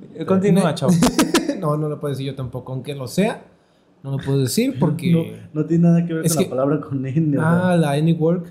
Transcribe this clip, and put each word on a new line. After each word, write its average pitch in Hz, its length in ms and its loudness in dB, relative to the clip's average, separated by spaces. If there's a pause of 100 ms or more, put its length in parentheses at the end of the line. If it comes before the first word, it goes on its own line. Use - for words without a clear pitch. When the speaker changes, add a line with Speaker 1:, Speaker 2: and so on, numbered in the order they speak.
(160)
Speaker 1:
Eh, 160 100 -10
continúa, 190 440 2
Speaker 2:
Ne- 143 60 -2
Speaker 1:
chavo. 160 180 2
Speaker 2:
<laughs> 254 680 2
No, 151 180 0
no 151 120 -2
lo 143 100 -8
puedo 143 140 -4
decir 135 120 -6
yo 135 100 -8
tampoco, 127 380 -10
aunque 135 220 -8
lo 131 120 -10
sea. 214 360 -2 (580)
No 139 100 -8
lo 135 60 -2
puedo 139 220 0
decir 165 360 0
Speaker 3:
<laughs> 123 40 -6
Speaker 2:
porque 160 320 0 (420)
Speaker 3:
No, 151 80 -2
no 151 60 -4
tiene 170 220 4
nada 170 160 4
que 165 80 -6
ver 160 120 -2
Speaker 2:
Es 165 80 2
Speaker 3:
con 143 100 2
Speaker 2:
que - 60 -4
Speaker 3:
la 123 60 -6
palabra 143 260 0
con 131 240 -6
N, 143 320 0
o - 40 0
sea. 175 300 2
Speaker 2:
Ah, 175 60 4
la 147 200 2
N-word. 165 540 2